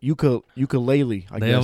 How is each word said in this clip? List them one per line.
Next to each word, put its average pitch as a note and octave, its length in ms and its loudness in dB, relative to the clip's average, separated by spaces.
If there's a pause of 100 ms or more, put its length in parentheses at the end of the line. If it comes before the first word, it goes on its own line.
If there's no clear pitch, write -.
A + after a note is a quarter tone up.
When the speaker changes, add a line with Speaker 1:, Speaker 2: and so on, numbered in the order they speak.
Speaker 1:
Uka-, C3+ 420 0 (120)
Ukulele, B2+ 760 0
I - 80 -10
Speaker 2:
They A2 100 -2
Speaker 1:
guess. B2 160 4